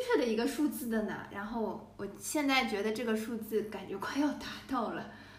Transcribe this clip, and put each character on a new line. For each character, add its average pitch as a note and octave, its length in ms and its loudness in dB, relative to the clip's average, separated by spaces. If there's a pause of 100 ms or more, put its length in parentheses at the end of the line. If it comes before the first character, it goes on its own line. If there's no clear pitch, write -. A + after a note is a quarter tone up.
确 A#4+ 200 4
的 B3+ 40 4
一 A3 120 2
个 A#3 100 2
数 D4 220 2
字 - 200 -2
的 A3 140 2
呢？ F#3+ 140 -2 (160)
然 G3+ 120 -6
后 G#3+ 520 -4
我 G3+ 100 -6 (100)
现 D4 300 0
在 C4 200 6
觉 G#3+ 140 0
得 G#3+ 120 2
这 A#3+ 120 -2
个 A3 120 2
数 A3 220 -2
字 G#3+ 240 0
感 - 260 -6
觉 G3 100 -4
快 - 220 -2
要 D4 140 6
达 - 120 -8 (220)
到 A#3 220 0
了。 E3+ 140 -6 (340)